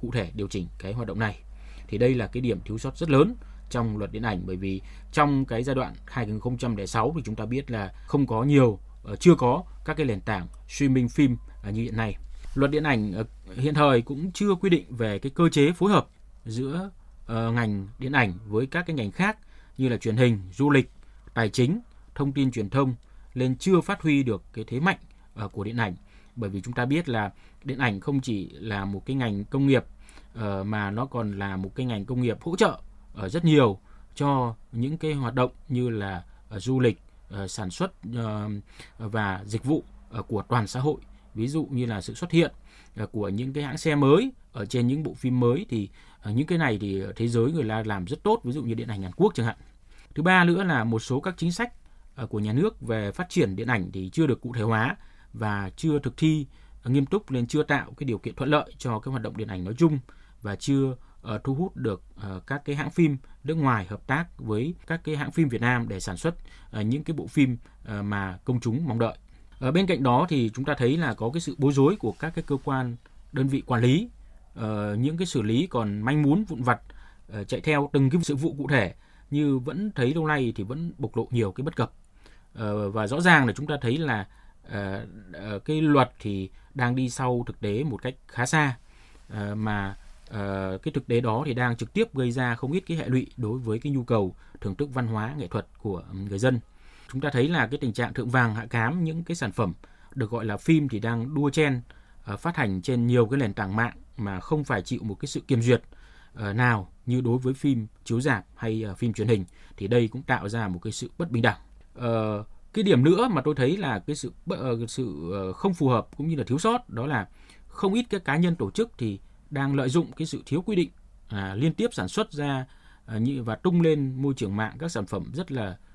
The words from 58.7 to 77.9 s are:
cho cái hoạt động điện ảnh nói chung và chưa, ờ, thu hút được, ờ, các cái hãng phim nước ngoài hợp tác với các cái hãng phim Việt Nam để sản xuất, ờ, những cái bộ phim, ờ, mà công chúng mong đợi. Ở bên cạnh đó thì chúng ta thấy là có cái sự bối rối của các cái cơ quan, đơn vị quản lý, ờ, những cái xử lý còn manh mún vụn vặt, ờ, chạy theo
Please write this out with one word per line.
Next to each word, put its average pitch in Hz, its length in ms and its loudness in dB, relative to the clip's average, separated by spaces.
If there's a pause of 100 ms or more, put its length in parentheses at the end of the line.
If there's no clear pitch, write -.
cho 117 200 -4
cái 135 120 -8
hoạt 127 120 -6
động 110 140 -6
điện 110 120 -8
ảnh 90 160 -8
nói 104 140 -6
chung 156 200 6 (440)
và 101 140 -6
chưa, 135 400 0 (260)
ờ, 110 220 -6
thu 135 100 -2
hút 175 220 -4
được, 107 260 -4 (140)
ờ, 95 300 -10
các 139 180 -6
cái 143 120 -4
hãng 143 140 -6
phim 151 260 4 (280)
nước 156 100 -2
ngoài 123 320 2
hợp 101 200 -12
tác 160 200 -2 (120)
với 123 360 -4 (120)
các 165 180 -4
cái 151 120 -4
hãng 147 160 -6
phim 160 160 4
Việt 113 120 -2
Nam 120 280 2
để 98 120 -6
sản 90 160 -6
xuất, 170 180 -2 (360)
ờ, 110 100 -6
những 123 240 0
cái 160 120 -4
bộ - 100 -6
phim, 131 300 2 (280)
ờ, 104 180 -8
mà 98 420 -4
công 123 160 0
chúng 131 280 -2
mong 117 100 -2
đợi. 113 200 0 (400)
Ở 131 140 0
bên 190 140 4
cạnh 151 160 0
đó 131 260 4
thì 123 260 2
chúng 131 100 -6
ta 147 140 0
thấy 127 180 4
là 147 180 0
có 110 200 -2
cái 170 60 -2
sự 156 180 -6
bối 143 140 4
rối 139 240 6
của 107 160 -2
các 165 220 -6
cái 160 120 -6
cơ 143 180 0
quan, 127 320 -2 (360)
đơn 131 160 0
vị 135 180 0
quản 120 160 2
lý, 156 260 4 (460)
ờ, 104 440 -4
những 147 180 0
cái 180 100 -2
xử 131 160 0
lý 117 240 2
còn 107 360 -2
manh 147 200 2
mún 160 220 4
vụn 147 180 -6
vặt, 120 180 2 (480)
ờ, 104 160 -8
chạy - 160 -4
theo 143 320 2